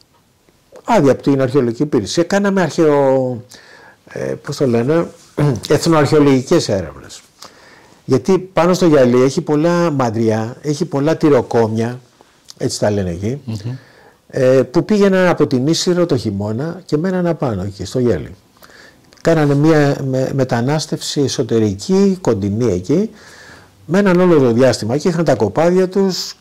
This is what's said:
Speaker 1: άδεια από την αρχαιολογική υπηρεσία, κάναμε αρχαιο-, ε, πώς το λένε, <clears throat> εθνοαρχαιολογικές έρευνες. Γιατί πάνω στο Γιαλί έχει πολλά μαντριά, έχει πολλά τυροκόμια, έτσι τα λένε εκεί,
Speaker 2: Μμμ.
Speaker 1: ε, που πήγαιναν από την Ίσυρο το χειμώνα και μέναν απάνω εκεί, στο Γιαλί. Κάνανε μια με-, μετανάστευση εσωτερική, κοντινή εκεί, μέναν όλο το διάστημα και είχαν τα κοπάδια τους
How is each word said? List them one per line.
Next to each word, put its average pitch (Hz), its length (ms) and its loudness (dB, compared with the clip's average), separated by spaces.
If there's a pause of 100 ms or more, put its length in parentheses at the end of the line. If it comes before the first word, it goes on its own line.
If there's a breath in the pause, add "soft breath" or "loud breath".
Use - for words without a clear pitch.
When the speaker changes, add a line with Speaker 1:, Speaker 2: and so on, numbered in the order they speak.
(840)
Speaker 1:
άδεια 175 280 2
από 113 100 0
την 139 200 0
αρχαιολογική 120 420 0
υπηρεσία, 175 400 -2
κάναμε 196 380 0
αρχαιο-, 139 760 0 (760 loud breath)
ε, - 80 -12
πώς 135 380 -8
το 143 100 0
λένε, 127 400 0 (280)
<clears throat> 139 340 -2
εθνοαρχαιολογικές 147 1000 2
έρευνες. 87 520 -8 (840 loud breath)
Γιατί 131 340 0
πάνω 180 340 0
στο 180 120 2
Γιαλί 127 380 4
έχει 139 180 0
πολλά 165 500 0
μαντριά, 113 680 -2
έχει 147 240 -4
πολλά 151 320 -2
τυροκόμια, 120 840 0 (580 soft breath)
έτσι - 220 -6
τα 208 120 0
λένε 101 180 -2
εκεί, 101 360 -6
Speaker 2:
Μμμ. 113 100 -8 (720 loud breath)
Speaker 1:
ε, 131 340 2 (100)
που 156 140 0
πήγαιναν 196 420 2
από 156 200 2
την 127 200 -2
Ίσυρο 170 380 0
το 160 120 -2
χειμώνα 110 680 -6
και - 120 -4
μέναν 180 300 -2
απάνω 135 360 -2
εκεί, 95 220 -10
στο - 140 -6
Γιαλί. 113 360 -2 (840 soft breath)
Κάνανε 156 340 2
μια 147 420 4 (120)
με-, 131 240 -2
μετανάστευση 135 880 -2
εσωτερική, 123 1000 0
κοντινή 104 520 0
εκεί, 147 360 -2 (760 loud breath)
μέναν 180 340 2
όλο 175 200 4
το 131 120 4
διάστημα 120 460 0
και 151 100 -2
είχαν 170 180 0
τα 143 100 2
κοπάδια 180 540 0
τους 190 520 -4